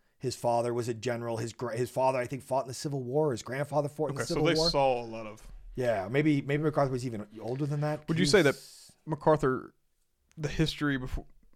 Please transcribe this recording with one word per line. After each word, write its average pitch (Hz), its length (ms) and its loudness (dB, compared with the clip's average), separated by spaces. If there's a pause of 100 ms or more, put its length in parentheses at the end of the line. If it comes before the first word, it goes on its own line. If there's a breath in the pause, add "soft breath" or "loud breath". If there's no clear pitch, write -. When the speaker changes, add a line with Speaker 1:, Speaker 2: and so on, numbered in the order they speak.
(180)
Speaker 1:
his 123 180 -4
father 117 380 0
was 120 140 -2
a 120 60 -2
general. 117 440 -4
His 117 140 -6
gra-, 117 240 -6
his 123 140 -2
father, 131 280 2
I 123 80 -2
think, 127 160 -8
fought 131 220 -2
in 135 40 -16
the 127 60 -10
Civil 139 280 -6
War. 139 300 2
His 110 100 -4
grandfather 143 460 -2
fought 147 220 -4
in 139 60 -4
the 127 60 -4
Speaker 2:
Okay, 113 60 -2
so 170 60 -2
Speaker 1:
Civil 160 140 2
Speaker 2:
they 165 60 4
Speaker 1:
War. 160 160 4
Speaker 2:
saw 135 320 4
a 117 40 -8
lot 113 200 -10
of 107 160 -14 (340)
Speaker 1:
Yeah, 110 340 0
maybe, 147 320 4
maybe 143 200 -2
MacArthur 139 300 2
was 127 140 -4
even 107 200 -6 (140)
older 127 260 -4
than 147 140 -2
that. 151 280 -2
Speaker 2:
Would 165 100 0
Speaker 1:
He 180 40 6
Speaker 2:
you 175 40 6
say 175 160 8
that 139 120 6
Speaker 1:
was - 380 -20 (140)
Speaker 2:
MacArthur, 147 640 2 (640)
the 147 120 -4
history 147 500 0
before, - 260 -6 (320)